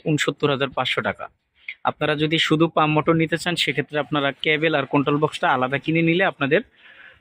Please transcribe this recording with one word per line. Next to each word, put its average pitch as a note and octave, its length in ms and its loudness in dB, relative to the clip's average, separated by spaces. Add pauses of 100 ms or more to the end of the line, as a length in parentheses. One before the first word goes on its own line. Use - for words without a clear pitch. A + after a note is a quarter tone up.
ঊনসত্তর D3+ 440 0
হাজার C3+ 200 0
পাঁচশো B2+ 320 -4
টাকা। G#2 280 -6 (540)
আপনারা D3+ 320 -2
যদি D#3 240 0
শুধু D#3+ 280 2
পাম্প D#3 260 0
মোটর D3+ 200 2
নিতে D#3+ 240 0
চান E3+ 180 -4
সেক্ষেত্রে D3 440 -4
আপনারা C#3 320 -2
কেবল D#3 440 0
আর C#3 100 0
কন্ট্রোল D3 320 2
বক্সটা D#3 320 0
আলাদা C3 280 0
কিনে D#3+ 240 -2
নিলে E3 220 2
আপনাদের, D#3 380 0 (600)